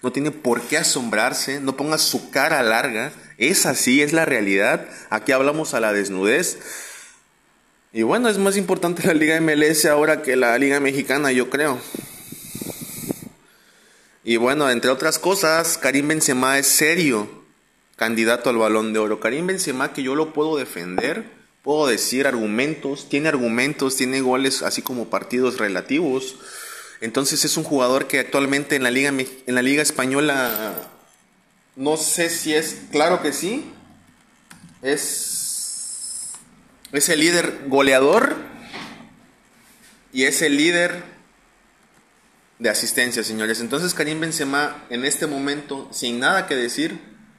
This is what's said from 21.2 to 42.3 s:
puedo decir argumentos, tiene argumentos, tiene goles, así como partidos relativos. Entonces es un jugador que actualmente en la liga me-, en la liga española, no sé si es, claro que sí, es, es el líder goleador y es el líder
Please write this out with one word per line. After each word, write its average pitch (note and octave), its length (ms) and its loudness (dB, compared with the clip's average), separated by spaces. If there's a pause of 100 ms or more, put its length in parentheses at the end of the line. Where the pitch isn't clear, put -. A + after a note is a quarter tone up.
puedo D3 240 2
decir B2 400 2
argumentos, C3+ 840 -2
tiene D3 200 0
argumentos, C3 680 0
tiene C3 240 0
goles, C3 420 0
así G2 200 -2
como A#2+ 280 -6
partidos B2 480 0
relativos. C3 760 -2 (680)
Entonces C3+ 440 -2
es C#3+ 100 0
un D#3+ 80 -2
jugador C3 420 2
que C#3 120 0
actualmente C#3 580 0
en C3 60 0
la B2 80 2
liga C3+ 200 2
me-, C3 160 -2 (200)
en B2 80 -2
la B2 80 2
liga C#3+ 200 2
española, C3 920 0 (1000)
no D3 200 0
sé E3+ 320 0
si D#3 260 -2
es, D3+ 220 0 (140)
claro E3+ 320 2
que D3 100 -2
sí, A3+ 320 -4 (1160)
es, - 1500 -6 (600)
es D3 160 0
el D#3+ 120 4
líder E3 480 2
goleador C#3 680 6 (1800)
y C3 120 2
es C3+ 180 2
el C#3+ 160 2
líder F3 440 2 (1600)